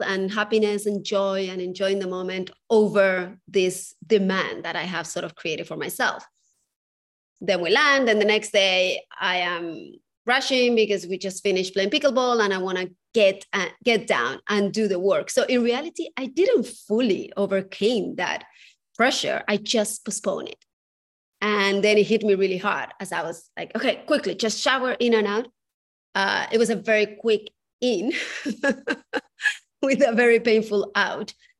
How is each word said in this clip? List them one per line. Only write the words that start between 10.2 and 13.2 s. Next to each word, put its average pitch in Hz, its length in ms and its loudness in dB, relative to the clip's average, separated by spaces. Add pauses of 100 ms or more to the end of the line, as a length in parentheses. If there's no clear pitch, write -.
rushing 247 500 2
because 208 300 2
we 185 120 -6
just 190 260 -8
finished 190 300 0
playing 196 180 0
pickleball 254 520 2
and 196 100 2
I 190 40 -2
wanna 185 300 -4 (260)
get, 196 400 4